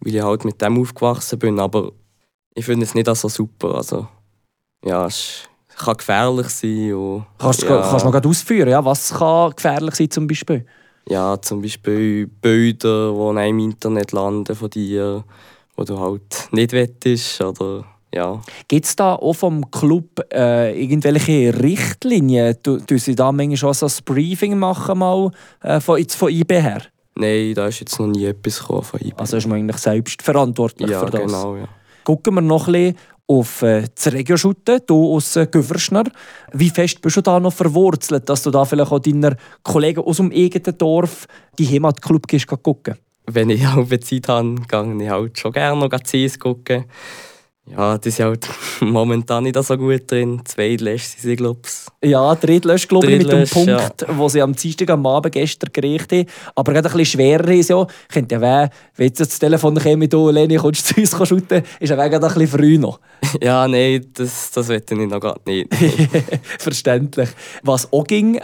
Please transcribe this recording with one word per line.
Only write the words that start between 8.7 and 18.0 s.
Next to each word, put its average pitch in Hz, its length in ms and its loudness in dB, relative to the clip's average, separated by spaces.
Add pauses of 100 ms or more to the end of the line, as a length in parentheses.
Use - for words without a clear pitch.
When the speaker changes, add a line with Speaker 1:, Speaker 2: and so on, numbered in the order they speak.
Speaker 2:
Was 139 300 -2
kann 165 420 2
gefährlich 151 380 -2
sein 156 160 0
zum 151 160 -4
Beispiel? 147 400 -4 (420)
Speaker 1:
Ja, 95 320 -2
zum 104 220 -6
Beispiel 107 640 -2
Bilder, 113 840 0
die 104 220 -2
dann 104 140 0
im 110 100 0
Internet 110 540 -4
landen 101 420 -4
von 104 140 -8
dir, 101 560 -6 (500)
wo - 100 -6
du 98 140 -8
halt 98 520 -8
nicht 117 220 0
wettest, 123 680 -2
oder, 95 440 -6 (280)